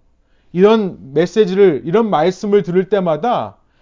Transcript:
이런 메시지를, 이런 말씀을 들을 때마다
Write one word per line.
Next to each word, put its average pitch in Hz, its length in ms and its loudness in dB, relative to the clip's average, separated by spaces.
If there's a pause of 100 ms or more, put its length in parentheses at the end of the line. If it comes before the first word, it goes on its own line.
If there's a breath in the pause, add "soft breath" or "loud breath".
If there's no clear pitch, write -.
(540)
이런 185 600 0
메시지를, 180 720 2
이런 208 240 0
말씀을 185 540 0
들을 180 240 -2
때마다 170 720 -4 (240)